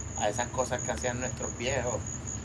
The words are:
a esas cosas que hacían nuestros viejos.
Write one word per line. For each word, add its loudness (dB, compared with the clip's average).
a 4
esas 0
cosas 0
que 0
hacían 2
nuestros -2
viejos. 2